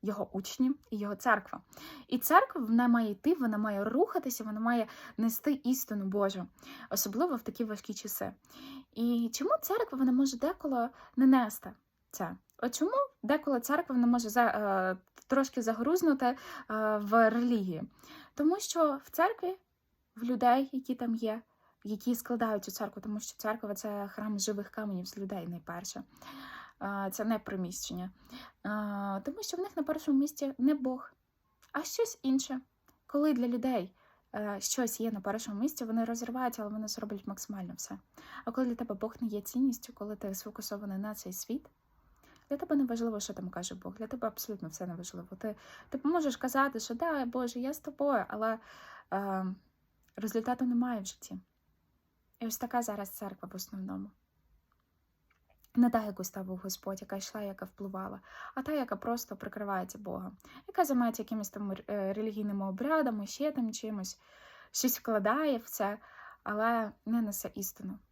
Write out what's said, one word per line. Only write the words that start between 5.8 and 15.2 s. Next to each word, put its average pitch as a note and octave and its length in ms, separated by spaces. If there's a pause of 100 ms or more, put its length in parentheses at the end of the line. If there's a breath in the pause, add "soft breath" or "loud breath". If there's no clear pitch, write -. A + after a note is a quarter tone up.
Божу, G3 420 (440 loud breath)
особливо A#3+ 460
в A3+ 60
такі - 220
важкі G#3+ 300
часи. G3 380 (600 loud breath)
І A#3 380
чому E4+ 180 (120)
церква, G#4 360
вона B3+ 140
може C4+ 260
деколи C4+ 500 (280 loud breath)
не C4 100
нести B3+ 460 (380)
це? F3+ 260 (260)
От A#3+ 160
чому F4+ 140 (300)
деколи C#4 380
церква C#4 360
не A#3+ 100
може A#3+ 220
за-, A3 120
е, G3 560 (300)